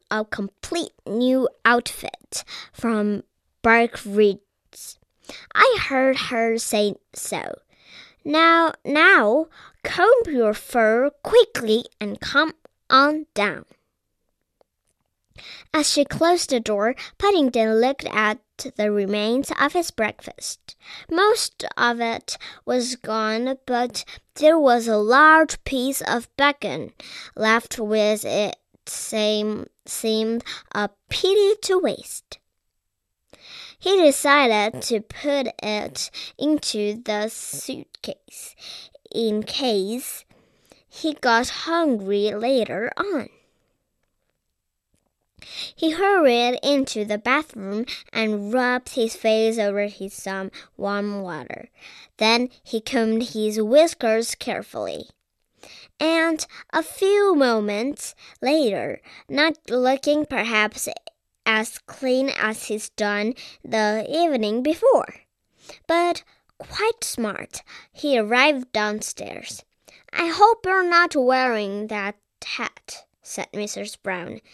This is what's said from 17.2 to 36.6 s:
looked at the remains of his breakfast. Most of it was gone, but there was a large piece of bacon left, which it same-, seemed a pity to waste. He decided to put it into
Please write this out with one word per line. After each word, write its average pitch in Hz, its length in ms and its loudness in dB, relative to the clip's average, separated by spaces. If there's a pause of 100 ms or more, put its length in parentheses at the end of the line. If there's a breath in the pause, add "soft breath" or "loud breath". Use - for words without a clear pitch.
looked 262 240 0
at 214 340 -2 (380)
the 208 140 0
remains 208 680 -2
of 285 140 0
his 349 180 -2
breakfast. - 840 -8 (320 loud breath)
Most 415 560 0 (140)
of 240 200 0
it 233 380 -6 (300 loud breath)
was 247 300 -2
gone, 220 680 -2
but 247 400 -2 (300 loud breath)
there 311 240 6
was 240 280 4
a 220 120 2
large 302 680 6
piece 269 380 -2
of 233 340 -4
bacon 208 560 -2 (420 loud breath)
left, 220 440 0
which 214 460 0
it 180 320 -2 (280)
same-, 214 840 -4 (200)
seemed 220 580 -2 (300 loud breath)
a 208 160 -2 (180)
pity 392 540 2
to 370 160 0
waste. - 600 -6 (1400 loud breath)
He 381 180 2
decided 277 840 4
to 226 180 -2
put 277 600 -4
it - 480 -6 (260 loud breath)
into 226 640 -2